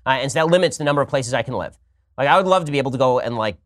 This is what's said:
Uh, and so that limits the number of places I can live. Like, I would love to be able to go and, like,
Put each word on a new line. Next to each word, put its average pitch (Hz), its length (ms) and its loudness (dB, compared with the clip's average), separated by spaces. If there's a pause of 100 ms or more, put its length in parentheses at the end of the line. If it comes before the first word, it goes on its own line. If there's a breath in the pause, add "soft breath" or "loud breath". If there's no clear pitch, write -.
Uh, 131 160 2
and 135 100 -4
so 160 80 -2
that 160 80 2
limits 170 300 2
the 156 60 -6
number 143 180 0
of 135 60 -2
places 127 260 -4
I 120 80 0
can 127 120 -6
live. 90 240 -8 (400)
Like, 135 100 0
I 156 100 6
would 190 100 2
love 185 180 2
to 147 60 -6
be 143 60 -2
able 135 140 -2
to 127 60 -6
go 127 220 2
and, 120 180 -6
like, 110 280 -4